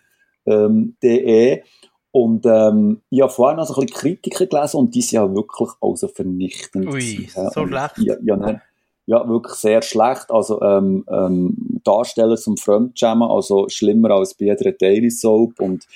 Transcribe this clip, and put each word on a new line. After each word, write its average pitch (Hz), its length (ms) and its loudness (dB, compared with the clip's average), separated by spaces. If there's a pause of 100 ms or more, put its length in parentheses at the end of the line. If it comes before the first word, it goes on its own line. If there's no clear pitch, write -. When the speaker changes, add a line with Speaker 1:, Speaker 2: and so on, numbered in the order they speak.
(460)
Speaker 1:
ähm, 110 560 2
D 120 160 4 (360)
E. - 100 -6 (480)
Und, 113 340 2
ähm, 107 640 2
ich 127 120 2
habe 135 100 2
vorher 143 260 0
noch 160 80 -4
so 147 100 -8
ein 135 100 0
bisschen - 140 -10
Kritiken - 500 -2
gelesen 147 280 -2
und 120 180 2
die 120 60 0
sind - 160 -2
ja 98 180 2
wirklich - 340 -4 (120)
also 98 260 -2
vernichtend 92 800 -8
Speaker 2:
Ui, 139 120 -6
Speaker 1:
gewesen, 104 360 -8
ja. 139 160 -6
Speaker 2:
so 156 100 -4
Speaker 1:
Und 151 80 -4
Speaker 2:
schlecht? 135 280 -8
Speaker 1:
ja, 104 260 0
ja, 104 140 0
nein. - 240 -6 (480)
Ja, 117 200 2
wirklich 117 260 -2
sehr 107 260 2
schlecht. 135 500 -2
Also, 107 300 0
ähm, 98 480 2
ähm, 90 720 -2
Darsteller 113 520 0
zum 107 220 -4
Fremdschämen, 113 720 0
also 98 400 0
schlimmer 110 420 2
als 95 220 0
bei 101 120 -6
jeder 98 280 0
Daily 113 360 2
Soap 113 500 2
und 92 360 -6